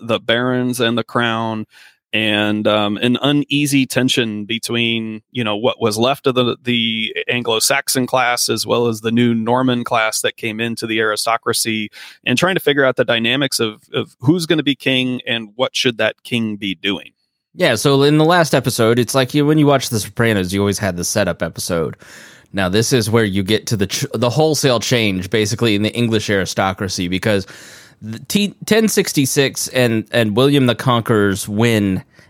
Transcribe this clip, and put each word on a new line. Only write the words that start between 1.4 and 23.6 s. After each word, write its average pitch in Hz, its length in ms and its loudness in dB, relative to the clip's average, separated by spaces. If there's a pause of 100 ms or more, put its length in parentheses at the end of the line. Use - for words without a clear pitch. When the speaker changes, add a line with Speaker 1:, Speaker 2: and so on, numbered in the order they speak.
Speaker 1:
and, 107 560 0
um, 104 300 0
an 123 240 2
uneasy 143 640 2
tension 117 580 0
between, 113 840 -4
you 120 120 -6
know, 107 140 -2
what 113 240 0
was 107 160 0
left 131 300 0
of 131 80 2
the, 123 260 0
the 113 560 -2 (100)
Anglo-Saxon 123 800 -2
class 123 440 0
as 113 160 -2
well 117 220 0
as 110 120 -4
the 113 120 -2
new 120 220 2
Norman 120 480 0
class 110 380 -2
that - 160 -4
came 110 240 -6
into 117 260 -4
the 110 140 0
aristocracy, 110 880 -2 (320)
and 123 140 0
trying 185 180 0
to 170 60 0
figure 143 240 2
out 127 120 2
the 127 100 2
dynamics 120 540 0
of, 107 240 -4 (100)
of - 260 -6
who's 160 240 2
gonna 156 180 0
be 139 120 0
king 127 520 -2
and 113 280 -6
what 127 200 -4
should 120 220 0
that 110 260 -2
king 113 340 -4
be 101 180 -4
doing. 80 380 -4 (420)
Speaker 2:
Yeah, 160 200 2
so 139 300 2
in 151 140 4
the 156 60 6
last 170 300 4
episode, 120 460 2
it's 120 160 -2
like 131 180 0
you, 147 100 2
when 156 140 4
you 147 80 4
watch 139 220 2
The 117 100 -2
Sopranos, 101 540 0
you 98 80 0
always 101 180 2
had 92 180 -2
the 87 60 -6
setup 90 400 -2
episode. 82 540 -4 (560)
Now, 95 160 -2
this 110 240 2
is 110 180 2
where 113 140 4
you 98 180 0
get 101 260 0